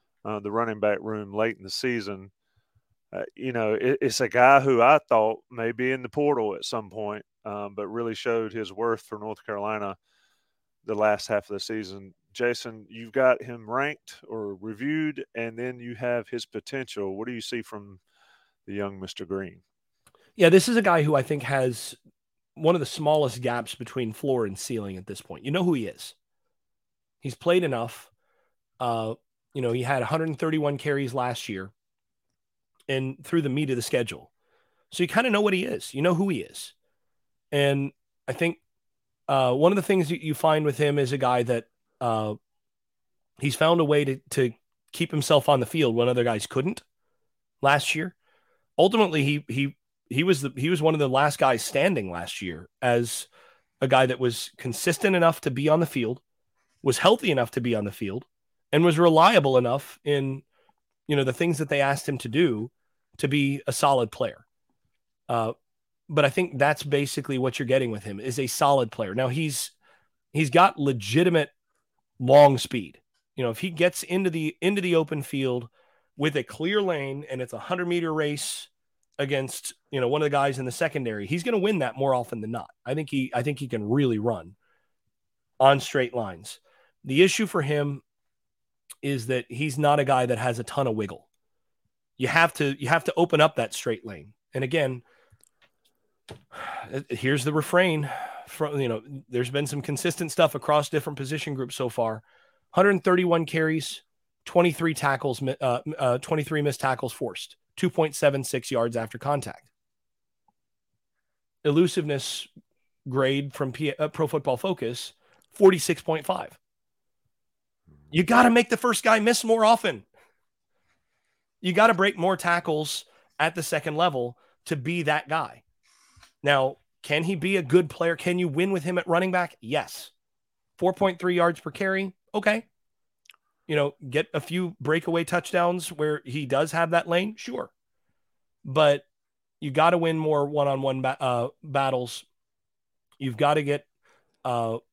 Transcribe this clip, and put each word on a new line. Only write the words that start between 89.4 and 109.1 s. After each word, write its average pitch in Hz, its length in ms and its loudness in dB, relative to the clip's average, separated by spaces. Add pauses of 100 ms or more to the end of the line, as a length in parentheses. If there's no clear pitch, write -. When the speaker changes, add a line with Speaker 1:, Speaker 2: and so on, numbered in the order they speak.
Speaker 2:
he's 131 300 -4
not 147 220 4
a 139 40 2
guy 127 220 2
that 120 120 0
has 117 200 -2
a 120 60 -6
ton 135 220 -2
of 110 100 -2
wiggle. 101 320 -8 (920)
You 123 100 -2
have 165 260 4
to, 139 240 0
you 131 100 -6
have 160 160 2
to 170 120 -2
open 170 240 4
up 151 160 4
that 113 160 -2
straight - 320 -6
lane. 98 300 -14 (180)
And 131 120 -4
again, 131 380 -2 (1300)
<sighs> - 800 -12
here's 131 360 0
the 147 100 -2
refrain 156 560 2 (380)
from, 147 300 -4
you 131 100 0
know, 110 140 -4 (280)
there's 123 180 -2
been 143 180 -2
some 143 140 -6
consistent 156 500 -4
stuff 160 240 4
across 147 360 0
different 147 260 -4
position 143 380 -6
groups 131 200 -8
so 127 140 -2
far. 113 340 -4 (500)
Hundred 190 300 4
thirty-one 175 440 2
carries, 160 560 -4 (420)
twenty-three 165 500 2
tackles, 139 480 -2
mi-, 135 180 -2
uh, 127 200 0 (180)
uh, 127 200 2
twenty-three 151 440 -2
missed 143 160 -2
tackles 131 340 -4
forced, - 440 -10 (200)
two 180 140 0
point 156 240 0
seven 139 300 2
six - 260 -4
yards 120 260 0
after 113 220 -8